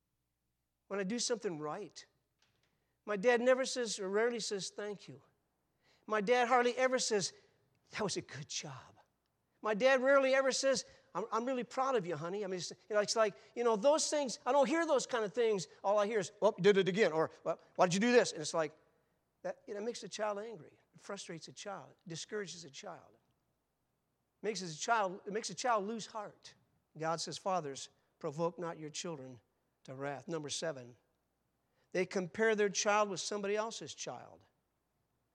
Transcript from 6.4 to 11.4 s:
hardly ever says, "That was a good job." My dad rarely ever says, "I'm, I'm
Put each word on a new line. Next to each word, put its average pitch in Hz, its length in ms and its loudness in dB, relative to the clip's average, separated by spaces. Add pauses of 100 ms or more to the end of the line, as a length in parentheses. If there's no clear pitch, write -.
hardly 247 320 4
ever 254 220 2
says, 202 320 0 (600)
"That 220 100 -4
was 185 140 -2
a 175 60 -4
good - 260 -14
job." - 240 -10 (880)
My 214 120 0
dad 254 280 4
rarely 269 320 6
ever 269 160 4
says, 269 360 0 (280)
"I'm, 185 160 -4
I'm 226 140 0